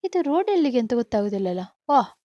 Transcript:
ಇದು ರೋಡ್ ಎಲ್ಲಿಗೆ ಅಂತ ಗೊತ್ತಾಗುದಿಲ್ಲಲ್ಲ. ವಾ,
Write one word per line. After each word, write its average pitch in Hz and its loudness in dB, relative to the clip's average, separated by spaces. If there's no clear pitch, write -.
ಇದು 359 0
ರೋಡ್ 330 0
ಎಲ್ಲಿಗೆ 285 2
ಅಂತ 233 0
ಗೊತ್ತಾಗುದಿಲ್ಲಲ್ಲ. 202 -2
ವಾ, 269 2